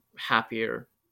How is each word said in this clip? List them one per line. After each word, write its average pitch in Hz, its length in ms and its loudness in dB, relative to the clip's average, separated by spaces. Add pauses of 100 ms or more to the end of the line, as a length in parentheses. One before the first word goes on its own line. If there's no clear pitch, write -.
(160)
happier 113 720 0 (240)